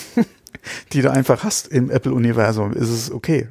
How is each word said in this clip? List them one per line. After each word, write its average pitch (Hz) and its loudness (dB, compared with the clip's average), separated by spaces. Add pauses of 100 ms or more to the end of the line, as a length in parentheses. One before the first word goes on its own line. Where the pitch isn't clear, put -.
(160)
<laughs> - -6
die 143 2
du 131 4
einfach 131 2
hast - -4
im 123 0
Apple-Universum, 117 0
ist 113 -2
es 117 -4
okay, 123 -2